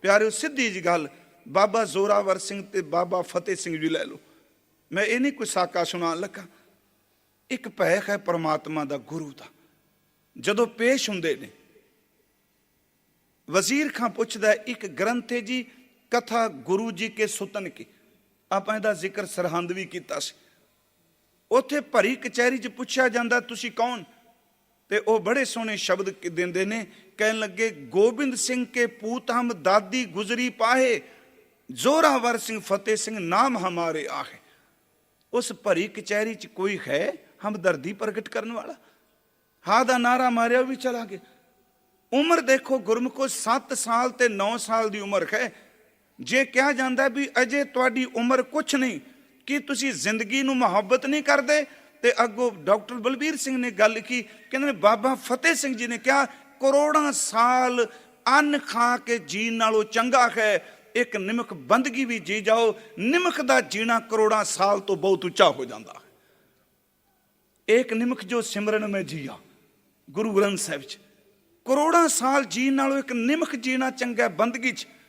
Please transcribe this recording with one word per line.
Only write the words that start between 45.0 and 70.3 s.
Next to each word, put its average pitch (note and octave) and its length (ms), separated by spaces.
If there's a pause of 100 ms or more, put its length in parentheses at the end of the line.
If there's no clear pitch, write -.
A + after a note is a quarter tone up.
ਉਮਰ G3 340
ਹੈ। A3 200 (680)
ਜੇ C4 260
ਕਿਹਾ C4 260
ਜਾਂਦਾ C4 360
ਵੀ C4+ 220 (120)
ਅਜੇ C4 220
ਤੁਹਾਡੀ B3+ 420
ਉਮਰ B3 360
ਕੁਛ D4 340
ਨਹੀਂ, B3 240 (480)
ਕੀ C#4+ 120
ਤੁਸੀਂ C4+ 340
ਜ਼ਿੰਦਗੀ A3+ 500
ਨੂੰ C4 140
ਮੁਹੱਬਤ G#3+ 480
ਨਹੀਂ C#4+ 180
ਕਰਦੇ? C#4+ 420 (360)
ਤੇ A#3+ 120 (100)
ਅੱਗੋਂ A#3+ 280
ਡਾਕਟਰ G3 440
ਬਲਬੀਰ C4 420
ਸਿੰਘ C4 200
ਨੇ B3 140
ਗੱਲ G#3+ 280
ਕੀ, B3 220
ਕਹਿੰਦੇ - 460
ਨੇ, C#4 60
"ਬਾਬਾ G#3+ 420
ਫਤਿਹ C4 400
ਸਿੰਘ C4+ 200
ਜੀ A#3 120
ਨੇ A#3 100
ਕਿਹਾ, C4+ 280 (340)
ਕਰੋੜਾਂ D4 520
ਸਾਲ B3 760 (400)
ਅੰਨ D4 320
ਖਾ A#3+ 380
ਕੇ A#3 200
ਜੀਣ G#3 360
ਨਾਲੋਂ A3 300
ਚੰਗਾ A#3+ 540
ਹੈ, G#3+ 380 (200)
ਇੱਕ A#3+ 220
ਨਿਮਕ G#3+ 360
ਬੰਦਗੀ A#3 520
ਵੀ A#3 140
ਜੀ G3 220
ਜਾਓ। A3 340 (240)
ਨਿਮਕ E4 420
ਦਾ C4 200
ਜੀਣਾ A3+ 380
ਕਰੋੜਾਂ A3 440
ਸਾਲ G3 360
ਤੋਂ G3 180
ਬਹੁਤ F#3 280
ਉੱਚਾ F3+ 240
ਹੋ C3 160
ਜਾਂਦਾ A2 280
ਹੈ। - 160 (1600)
ਏਕ A#3 240
ਨਿਮਕ A#3+ 300
ਜੋ A#3 180
ਸਿਮਰਨ G#3+ 460
ਮੈਂ G3 160
ਜੀਆ", C#3 340 (720)
ਗੁਰੂ G#3 240